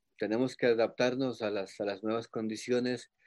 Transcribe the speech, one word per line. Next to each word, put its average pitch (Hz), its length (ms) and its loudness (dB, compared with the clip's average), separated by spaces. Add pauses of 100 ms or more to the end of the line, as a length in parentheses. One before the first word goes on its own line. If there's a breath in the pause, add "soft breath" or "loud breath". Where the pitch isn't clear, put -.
(180)
tenemos 113 380 0
que - 100 0
adaptarnos 123 760 2
a 104 80 0
las, 98 280 -4
a 104 60 -2
las 101 160 -4
nuevas 113 260 -2
condiciones, 120 840 -2 (160)